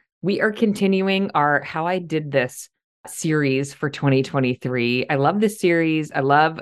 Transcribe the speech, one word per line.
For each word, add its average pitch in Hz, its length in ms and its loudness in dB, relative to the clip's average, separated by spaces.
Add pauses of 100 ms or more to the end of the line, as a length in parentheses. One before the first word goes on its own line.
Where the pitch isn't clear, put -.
(220)
we 185 200 -2
are 220 100 0
continuing 196 800 0
our 147 320 2
How 165 240 -6
I 185 100 -2
Did 156 340 -4
This 127 380 -2 (380)
series 143 640 0
for - 160 -4
twenty 135 320 2
twenty-three. 127 880 -2
I 151 60 0
love 151 240 2
this 214 200 0
series. 160 520 2
I 147 80 -2
love 151 420 2